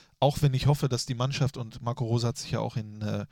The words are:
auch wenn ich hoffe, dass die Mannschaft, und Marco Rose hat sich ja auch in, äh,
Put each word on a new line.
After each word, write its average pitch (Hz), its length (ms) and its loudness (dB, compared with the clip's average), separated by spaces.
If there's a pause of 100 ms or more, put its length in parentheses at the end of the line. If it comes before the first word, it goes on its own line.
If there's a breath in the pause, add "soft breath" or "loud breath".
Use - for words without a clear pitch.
(200 loud breath)
auch 143 220 2
wenn 139 140 6
ich 127 100 0
hoffe, 143 240 4
dass 123 160 0
die 131 80 -4
Mannschaft, 139 440 0
und 113 260 -10
Marco 117 220 -2
Rose 117 200 2
hat 117 120 -2
sich - 140 -10
ja 113 100 0
auch 110 160 -4
in, 107 240 -8
äh, 104 300 -2